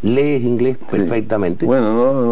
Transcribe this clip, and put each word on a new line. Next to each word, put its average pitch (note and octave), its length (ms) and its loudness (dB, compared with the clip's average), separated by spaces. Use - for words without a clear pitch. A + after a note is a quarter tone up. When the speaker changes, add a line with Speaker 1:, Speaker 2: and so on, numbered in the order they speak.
Speaker 1:
lees C3 420 0
inglés B2 360 0
Speaker 2:
Sí. - 180 -4
Speaker 1:
perfectamente. G#2 680 -2
Speaker 2:
Bueno, A#2+ 280 2
no, B2 200 2